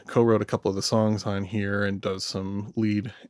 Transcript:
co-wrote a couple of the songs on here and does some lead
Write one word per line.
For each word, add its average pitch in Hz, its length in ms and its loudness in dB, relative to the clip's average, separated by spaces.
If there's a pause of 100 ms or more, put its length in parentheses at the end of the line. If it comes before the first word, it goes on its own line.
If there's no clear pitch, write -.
co-wrote 113 380 4
a - 20 -6
couple - 240 -2
of 95 60 0
the 98 80 -4
songs 107 420 2
on 101 180 -2
here 101 400 -2
and 98 160 -2
does 95 240 -4
some 101 520 -6
lead 107 360 0 (180)